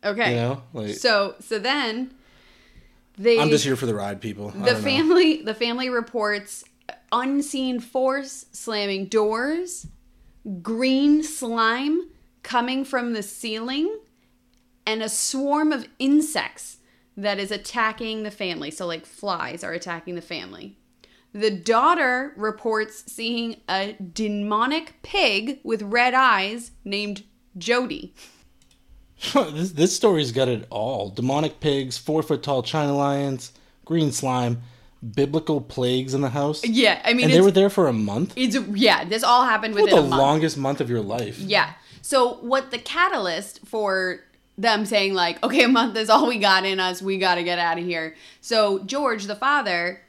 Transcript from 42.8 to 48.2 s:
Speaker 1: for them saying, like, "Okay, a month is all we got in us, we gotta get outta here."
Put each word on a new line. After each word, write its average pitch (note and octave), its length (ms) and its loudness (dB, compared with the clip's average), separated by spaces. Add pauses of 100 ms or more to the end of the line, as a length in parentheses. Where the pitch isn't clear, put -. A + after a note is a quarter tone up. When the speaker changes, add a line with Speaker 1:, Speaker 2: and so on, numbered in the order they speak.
Speaker 1:
for F#3+ 540 -2 (360)
them G#3+ 300 2
saying, G3+ 260 2
like, F3 300 0
"Okay, B3 220 4
a - 20 4
month A#3 300 4
is A3 120 -2
all A3 180 6
we A#3+ 120 -2
got F#3+ 260 4
in F#3+ 140 0
us, F#3 200 -2
we F#3+ 200 -2
gotta F3+ 240 2
get F3 160 -2
outta E3+ 220 0
here." E3 340 -6 (260)